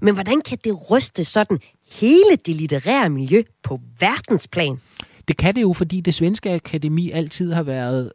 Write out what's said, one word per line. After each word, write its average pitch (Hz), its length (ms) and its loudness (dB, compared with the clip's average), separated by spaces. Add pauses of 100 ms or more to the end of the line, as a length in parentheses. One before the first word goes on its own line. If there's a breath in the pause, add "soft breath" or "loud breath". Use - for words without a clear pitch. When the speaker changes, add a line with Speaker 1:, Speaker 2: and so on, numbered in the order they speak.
Speaker 1:
men 208 120 4
hvordan 202 280 0
kan 254 220 -10
det 196 280 -4
ryste 226 320 0
sådan 202 360 0 (320 soft breath)
hele 339 440 6 (100)
det 165 100 -2
litterære 156 540 0
miljø 139 320 2 (220)
på 131 160 -6 (200)
verdensplan. 175 800 -2 (480 loud breath)
Speaker 2:
Det 156 100 -2
kan 190 180 2
det 247 60 0
jo, 190 120 4
fordi 180 280 -2
det 165 120 0
svenske 185 400 0
akademi 160 580 -2
altid 165 420 -4
har 165 100 0
været, 127 520 -4